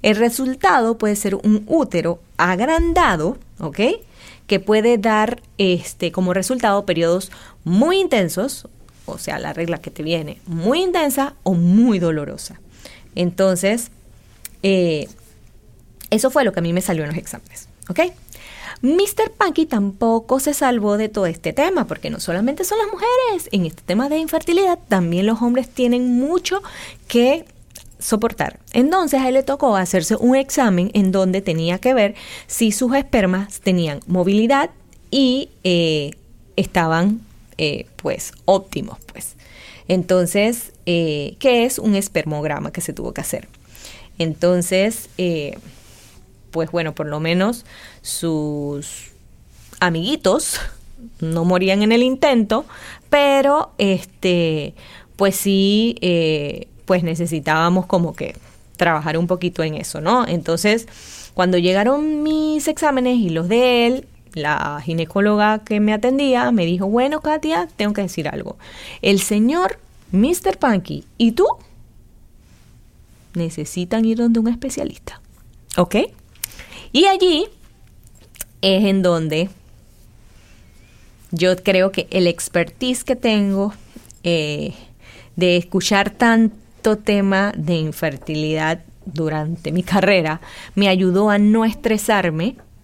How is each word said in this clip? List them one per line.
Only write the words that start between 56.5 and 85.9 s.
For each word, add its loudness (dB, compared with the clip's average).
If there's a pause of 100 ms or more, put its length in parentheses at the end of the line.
pues 2
necesitábamos 0
como 0
que -10 (420)
trabajar 0
un 0
poquito -2
en -4
eso, -10
¿no? 2
Entonces, 0 (460)
cuando 2
llegaron 2
mis 0
exámenes 0
y 2
los -2
de 4
él, -2 (260)
la -4
ginecóloga 2
que -2
me 2
atendía 2
me 2
dijo, 0
"Bueno, 0
Katia, -2
tengo -2
que -2
decir -6
algo. -10 (440)
El 4
señor 0 (320)
mister 2
Punky 0 (120)
y 4
tú 4 (1900)
necesitan -4
ir 2
donde 2
un 2
especialista, -8 (560)
¿ok?". 0 (960)
Y 6
allí 4 (1160)
es 4
en 2
donde 0 (1800)
yo 2
creo 2
que -4
el 2
expertise -4
que -2
tengo, 0 (500)
eh, -2 (640)
de 4
escuchar 0